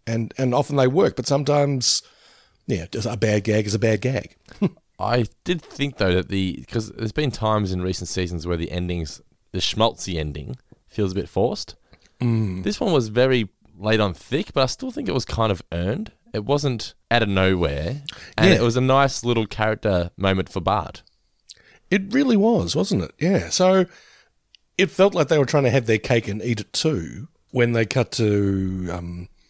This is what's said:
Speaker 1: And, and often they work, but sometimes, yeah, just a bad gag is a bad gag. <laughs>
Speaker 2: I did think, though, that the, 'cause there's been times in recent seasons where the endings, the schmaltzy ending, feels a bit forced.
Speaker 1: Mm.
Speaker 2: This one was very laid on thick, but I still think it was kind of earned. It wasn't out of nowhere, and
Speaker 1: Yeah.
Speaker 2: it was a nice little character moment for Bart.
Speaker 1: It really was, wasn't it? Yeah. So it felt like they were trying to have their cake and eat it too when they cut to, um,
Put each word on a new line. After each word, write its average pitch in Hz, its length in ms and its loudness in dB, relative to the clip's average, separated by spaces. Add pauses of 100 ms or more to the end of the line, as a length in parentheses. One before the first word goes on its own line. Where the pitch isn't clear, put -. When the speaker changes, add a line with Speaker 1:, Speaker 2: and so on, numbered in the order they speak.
Speaker 1:
And, 113 300 -4
and 127 180 0
often 143 220 0
they 131 100 4
work, 160 280 2
but - 120 -6
sometimes, 143 720 0 (640)
yeah, 85 260 -2
just 110 160 -4
a 110 100 -4
bad 107 260 2
gag 107 240 2
is 101 80 -2
a 101 40 0
bad 110 220 2
gag. - 340 -4 (260)
<laughs> 190 80 2 (300)
Speaker 2:
I 110 260 0 (180)
did 175 180 -2
think, - 360 -6
though, 92 180 2
that 92 140 0
the, 95 400 -2
'cause 110 220 -4
there's 110 200 -6
been 151 200 0
times 107 400 0
in 92 100 -2
recent 92 260 -4
seasons 87 400 -4
where 85 100 0
the 82 140 -6
endings, 87 500 -6 (300)
the 90 80 -4
schmaltzy 98 580 0
ending, 76 380 -6 (320)
feels 101 240 -2
a 92 40 -6
bit 95 140 -2
forced. - 460 -2 (460)
Speaker 1:
Mm. 110 420 0
Speaker 2:
This 214 160 -4
one 208 140 2
was 117 160 2
very 123 400 2 (280)
laid 107 220 2
on 98 140 2
thick, - 400 -6
but 139 100 2
I 127 40 2
still 262 240 -8
think 233 180 -6
it 165 40 -2
was 127 120 -2
kind 110 260 0
of 92 100 -2 (120)
earned. 104 400 -4 (200)
It 107 120 -4
wasn't 139 480 -2 (180)
out 117 120 4
of 101 60 0
nowhere, 95 720 0 (340)
and - 120 6
Speaker 1:
Yeah. - 80 8
Speaker 2:
it - 40 2
was 117 160 2
a 123 40 2
nice 131 440 2
little 117 200 2
character 104 720 0
moment 95 320 0
for 95 120 -4
Bart. 90 420 -2 (880)
Speaker 1:
It 196 120 2 (100)
really 262 240 4
was, 196 380 2
wasn't 165 280 0
it? - 160 -8
Yeah. 180 300 0
So 185 360 4 (920)
it 180 140 2
felt 196 220 4
like 156 140 2
they 156 100 4
were 139 80 4
trying 143 180 2
to 123 60 4
have 120 180 2
their 110 120 4
cake 117 280 0
and 101 140 -6
eat 110 200 -2
it - 120 -16
too 117 540 -2 (240)
when 120 220 2
they 113 120 2
cut - 280 0
to, 98 760 0
um, 87 360 -10 (220)